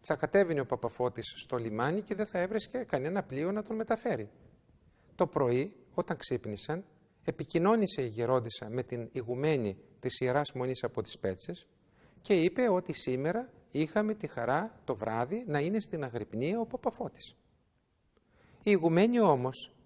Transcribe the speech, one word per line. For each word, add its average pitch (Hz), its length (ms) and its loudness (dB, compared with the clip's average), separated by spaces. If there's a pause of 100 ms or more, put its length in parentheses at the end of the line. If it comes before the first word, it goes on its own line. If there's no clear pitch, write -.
θα - 160 -2
κατέβαινε 170 440 4
ο 127 60 -2
Παπαφώτης 120 680 -2
στο - 200 -6
λιμάνι 120 460 0
και 208 120 -4
δεν 208 120 -2
θα - 120 -4
έβρισκε 196 400 -4
κανένα 175 440 -2
πλοίο 156 300 -2
να 214 100 -2
τον 220 140 -6
μεταφέρει. 220 540 -2 (840)
Το 180 120 4
πρωί, 135 500 2 (180)
όταν - 220 -2
ξύπνησαν, 123 680 -4 (400)
επικοινώνησε 175 760 2
η 123 60 -2
γερόντισσα 117 600 0
με 123 140 -4
την 117 300 -6
ηγουμένη 123 680 0 (220)
της - 200 -4
Ιεράς 135 320 0
Μονής 127 320 -4
από 117 180 -2
τις - 160 -10
Πέτσες - 480 -6 (540)
και - 140 2
είπε 190 360 4
ότι 180 240 0
σήμερα 160 580 -2 (180)
είχαμε 208 440 0
τη 214 120 -8
χαρά 139 580 -2
το 127 120 -2
βράδυ 117 500 -2
να 147 120 0
είναι 185 220 0
στην 160 240 -6
Αγρυπνία 123 560 -2
ο 226 60 -2
Παπαφώτης. - 680 -8 (1200)
Η - 120 0
ηγουμένη 190 500 6
όμως 131 540 2 (120)